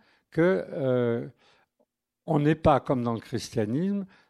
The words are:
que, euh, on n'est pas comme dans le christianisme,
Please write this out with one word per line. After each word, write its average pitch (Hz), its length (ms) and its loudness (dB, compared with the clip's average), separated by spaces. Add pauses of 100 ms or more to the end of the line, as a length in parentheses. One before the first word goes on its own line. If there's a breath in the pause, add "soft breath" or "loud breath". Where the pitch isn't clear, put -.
(320 soft breath)
que, 180 400 2
euh, 127 560 -2 (1000 soft breath)
on 156 140 2
n'est 151 160 4
pas 151 240 4
comme 127 240 -2
dans 117 100 0
le 110 60 -4
christianisme, 139 840 -4 (240 soft breath)